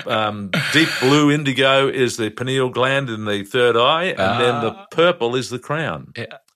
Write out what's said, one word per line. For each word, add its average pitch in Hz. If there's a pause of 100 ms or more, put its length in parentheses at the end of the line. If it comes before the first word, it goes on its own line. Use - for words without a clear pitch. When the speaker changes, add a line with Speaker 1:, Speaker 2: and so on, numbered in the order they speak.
Speaker 1:
um, 104 (220)
deep 156 (120)
blue 147
indigo 135
is 123
the 110
pineal 131
gland 131
in 107
the 104
third 123
eye. 151 (120)
And 98
then 120
the 110
Speaker 2:
Ah. -
Speaker 1:
purple 160
is 127
the 123
crown. 127
Speaker 2:
Yeah. 117 (320)